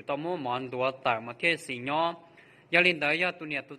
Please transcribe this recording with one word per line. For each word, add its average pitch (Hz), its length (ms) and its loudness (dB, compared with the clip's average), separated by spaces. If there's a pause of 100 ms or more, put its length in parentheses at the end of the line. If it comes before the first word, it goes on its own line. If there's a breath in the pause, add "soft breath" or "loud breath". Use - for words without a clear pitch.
tao 143 100 -2
mua 170 200 -4
món 127 320 -4
đùa 127 220 0
tờ 127 280 0
mà 120 200 -10
thế 170 180 2
xí 135 200 -8
nhó. 151 360 0 (580 loud breath)
Giờ 170 100 6
lên 180 180 4
tới 147 200 2
giờ 180 120 0
tu 175 140 -10
nhà 147 160 -6
tu 143 180 -14